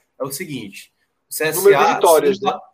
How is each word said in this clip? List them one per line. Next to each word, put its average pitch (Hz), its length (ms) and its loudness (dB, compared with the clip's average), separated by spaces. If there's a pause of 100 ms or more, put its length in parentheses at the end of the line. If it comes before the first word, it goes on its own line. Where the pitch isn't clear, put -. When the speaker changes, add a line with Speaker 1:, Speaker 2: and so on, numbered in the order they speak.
(180)
Speaker 1:
é 131 40 -8
o 139 80 -10
seguinte. 127 600 -14 (380)
O 156 260 -4
Speaker 2:
número 190 220 4
de 147 60 2
Speaker 1:
C - 0 -
S 160 80 2
A, - 20 2
Speaker 2:
vitórias, 147 440 2
Speaker 1:
se - 60 -16
Speaker 2:
né? - 60 -4
Speaker 1:
empa-, - 120 -6 (120)